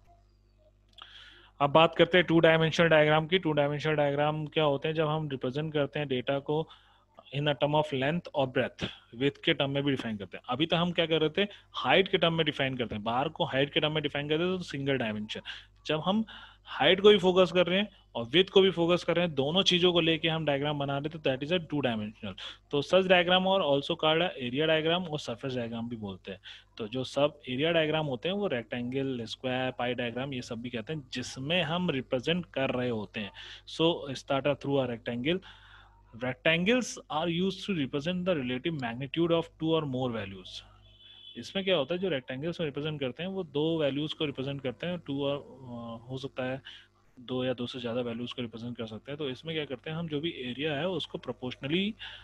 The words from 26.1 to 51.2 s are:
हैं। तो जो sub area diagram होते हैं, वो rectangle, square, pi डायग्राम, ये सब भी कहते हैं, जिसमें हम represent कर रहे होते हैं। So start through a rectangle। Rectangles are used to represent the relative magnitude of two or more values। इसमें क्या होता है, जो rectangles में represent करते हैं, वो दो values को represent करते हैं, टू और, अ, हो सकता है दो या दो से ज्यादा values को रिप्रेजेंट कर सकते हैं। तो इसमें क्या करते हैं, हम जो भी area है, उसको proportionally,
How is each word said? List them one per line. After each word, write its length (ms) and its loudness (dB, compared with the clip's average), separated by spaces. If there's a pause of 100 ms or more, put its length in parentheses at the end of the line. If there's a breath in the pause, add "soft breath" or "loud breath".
हैं। 80 -12 (380 loud breath)
तो 100 -6
जो 160 -4
sub 360 0 (100)
area 220 0
diagram 340 2
होते 240 -4
हैं, 60 -2
वो 120 -2
rectangle, 800 -4
square, 460 -4
pi 220 -2
डायग्राम, 400 -6
ये 80 -6
सब 200 -8
भी 80 -8
कहते 240 -6
हैं, 200 -10
जिसमें 500 -2
हम 260 -2
represent 560 -2
कर 240 -2
रहे 200 -2
होते 300 -6
हैं। 120 -8 (460 loud breath)
So 320 0
start 340 -2
through 440 0
a 80 -4
rectangle। 440 -2 (680 loud breath)
Rectangles 800 0 (260)
are 160 0
used 400 -2
to 160 -2
represent 400 -4
the 100 2
relative 380 -2
magnitude 580 -2
of 120 2 (200)
two 100 0
or 100 2
more 280 -2
values। 520 -10 (760 loud breath)
इसमें 280 -6
क्या 100 2
होता 180 0
है, 60 -4
जो 100 -2
rectangles 500 -6
में 80 -2
represent 320 -6
करते 240 -6
हैं, 60 -6
वो 140 -6
दो 380 -2
values 320 -2
को 120 -4
represent 360 -6
करते 260 -6
हैं, 120 -6
टू 260 -4
और, 120 -2
अ, 720 -14
हो 80 -8
सकता 260 -8
है 180 -6 (580 loud breath)
दो 260 -4
या 80 0
दो 140 -6
से 120 -10
ज्यादा 220 -4
values 320 -6
को 80 -8
रिप्रेजेंट 360 -10
कर 80 -8
सकते 260 -12
हैं। 60 -10
तो 120 -6
इसमें 260 -8
क्या 100 -4
करते 240 -10
हैं, 80 -6
हम 100 -6
जो 120 -4
भी 100 -2
area 440 -4
है, 140 -2
उसको 300 -6
proportionally, 800 -4 (280 loud breath)